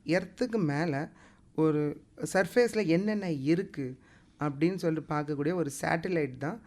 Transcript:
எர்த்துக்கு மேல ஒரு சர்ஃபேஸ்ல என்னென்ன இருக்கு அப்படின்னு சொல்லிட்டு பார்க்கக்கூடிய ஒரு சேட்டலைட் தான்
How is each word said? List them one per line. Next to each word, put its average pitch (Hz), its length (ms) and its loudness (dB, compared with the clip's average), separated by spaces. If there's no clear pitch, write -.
எர்த்துக்கு 190 520 0
மேல 151 340 0
ஒரு 151 280 2
சர்ஃபேஸ்ல 214 540 2
என்னென்ன 190 440 2
இருக்கு 151 560 0
அப்படின்னு 147 340 0
சொல்லிட்டு 160 400 -2
பார்க்கக்கூடிய 147 400 -2
ஒரு 160 160 -2
சேட்டலைட் 160 680 -2
தான் 160 280 -6